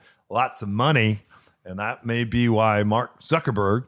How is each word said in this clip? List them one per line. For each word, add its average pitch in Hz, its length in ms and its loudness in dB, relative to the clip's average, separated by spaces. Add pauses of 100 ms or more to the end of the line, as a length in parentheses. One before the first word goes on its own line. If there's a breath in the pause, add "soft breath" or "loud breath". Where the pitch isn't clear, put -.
(300 soft breath)
lots 123 320 -2
of 104 80 -8
money. 110 540 2 (420 soft breath)
And 92 140 -12
that 117 260 -8
may 117 180 -2
be 120 240 0
why 107 360 2
Mark 110 380 -2
Zuckerberg 113 680 0